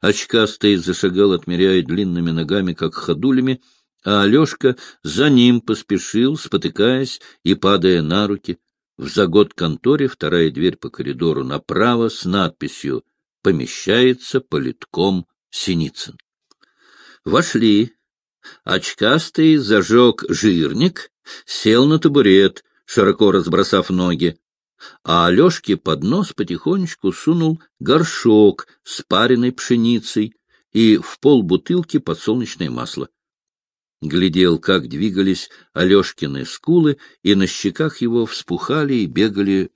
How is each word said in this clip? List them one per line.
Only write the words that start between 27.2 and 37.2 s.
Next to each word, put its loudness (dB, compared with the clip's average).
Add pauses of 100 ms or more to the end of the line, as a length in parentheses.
горшок 2 (160)
с -14
пареной 0
пшеницей -2 (380)
и 6
в -14
полбутылки 2
подсолнечное -6
масло. -10 (960)
Глядел, 0
как -2
двигались -2 (240)
Алёшкины -2
скулы, 0 (240)